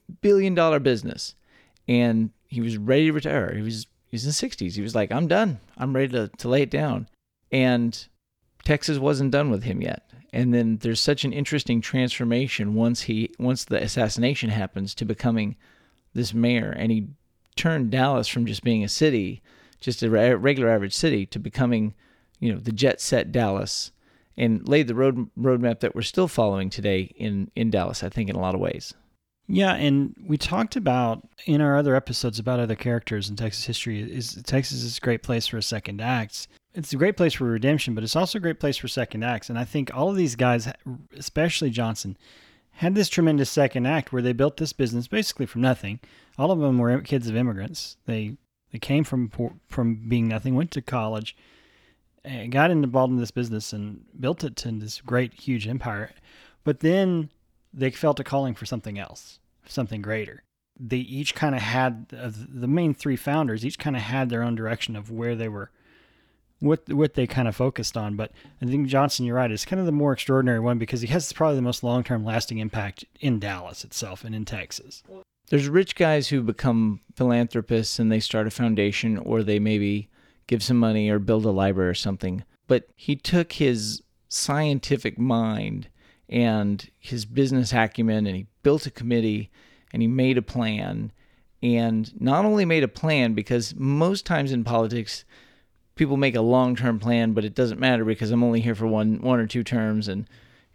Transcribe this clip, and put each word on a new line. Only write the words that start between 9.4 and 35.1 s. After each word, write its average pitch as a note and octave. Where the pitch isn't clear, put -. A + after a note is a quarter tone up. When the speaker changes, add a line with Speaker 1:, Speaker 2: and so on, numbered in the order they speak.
Speaker 1:
with G#2
him F#2+
yet. -
And A#2+
then A2+
there's A2+
such -
an C3+
interesting C#3
transformation A#2+
once A#2
he, A2+
once B2+
the -
assassination A#2+
happens G2
to A#2
becoming G#2+
this A2
mayor. A#2
And A2+
he A2
turned D3+
Dallas C3
from A#2+
just A2
being A2+
a G2+
city, A2+
just -
a A#2
re-, A2
regular B2
average G2+
city, A#2
to -
becoming, A2
you A#2+
know, F#2
the A2+
jet B2
set G#2+
Dallas, G2+
and A2+
laid C#3+
the A#2
road, B2+
roadmap A#2+
that A#2
we're -
still F#3
following G2
today F#2+
in, G2+
in A2+
Dallas, F2+
I -
think, G2+
in F#2
a F2+
lot F#2
of F2+
ways. E2+
Speaker 2:
Yeah, F#3+
and C#3
we D3+
talked G#3+
about B2
in D3+
our C#3+
other C#3+
episodes A#2+
about B2
other A2+
characters A2
in G#2
Texas G#2+
history, A2+
is A#2
Texas C3
is A#2
a -
great A#2+